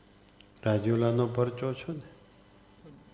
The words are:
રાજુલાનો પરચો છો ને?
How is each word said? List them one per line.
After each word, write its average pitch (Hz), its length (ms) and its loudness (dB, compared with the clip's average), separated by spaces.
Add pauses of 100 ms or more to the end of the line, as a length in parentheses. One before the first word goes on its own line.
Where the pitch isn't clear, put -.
(640)
રાજુલાનો 117 640 2
પરચો 120 460 -2
છો 170 200 -8
ને? 147 80 -10 (1120)